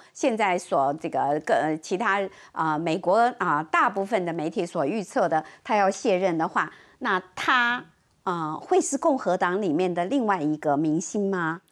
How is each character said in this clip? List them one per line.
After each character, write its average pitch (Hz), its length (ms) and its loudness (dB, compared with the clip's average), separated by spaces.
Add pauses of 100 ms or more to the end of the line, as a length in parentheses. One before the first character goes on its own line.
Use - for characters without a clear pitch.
(140)
现 247 220 0
在 196 220 2
所 143 360 0
这 160 160 -8
个， 139 360 0
个， 156 360 2
其 185 160 -4
他， 202 240 0 (320)
呃， 156 260 -2
美 165 180 0
国 180 200 2 (200)
啊， 156 320 0
大 311 200 2
部 196 160 -4
分 202 200 -2
的 165 60 -2
媒 165 180 -4
体 180 160 -4
所 165 200 -2
预 196 180 -2
测 190 240 0
的， 156 160 0 (180)
他 226 140 -2
要 202 160 4
卸 202 260 0
任 185 200 0
的 160 100 0
话， 165 240 -2 (280)
那 196 220 -2 (140)
他， 277 480 0 (400)
呃， 165 360 -4
会 370 200 2
是 - 180 0
共 294 200 2
和 185 180 0
党 185 260 0
里 175 120 0
面 175 200 0
的 175 120 -2
另 247 200 0
外 190 160 0
一 151 160 0
个 143 200 2
明 156 220 2
星 196 300 -2
吗？ 170 320 -2 (100)